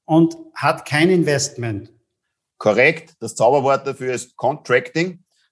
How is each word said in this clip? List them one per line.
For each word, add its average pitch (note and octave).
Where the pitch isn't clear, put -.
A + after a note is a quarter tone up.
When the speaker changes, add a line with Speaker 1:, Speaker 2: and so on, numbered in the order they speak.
Speaker 1:
und E3
hat D3+
kein D3+
Investment. C#3
Speaker 2:
Korrekt. B2+
Das A2+
Zauberwort C3+
dafür B2+
ist -
Contracting. D3+